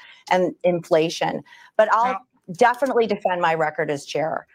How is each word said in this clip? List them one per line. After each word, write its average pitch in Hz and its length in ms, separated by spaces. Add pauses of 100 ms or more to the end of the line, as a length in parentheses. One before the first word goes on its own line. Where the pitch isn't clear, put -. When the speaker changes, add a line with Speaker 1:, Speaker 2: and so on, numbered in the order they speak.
(300)
Speaker 1:
and 180 320
inflation?" 165 800 (360)
But 214 140
I'll 220 120
Speaker 2:
Well 262 220 (260)
Speaker 1:
definitely 240 540
defend 190 340
my 165 140
record 156 360
as 147 140
chair. - 500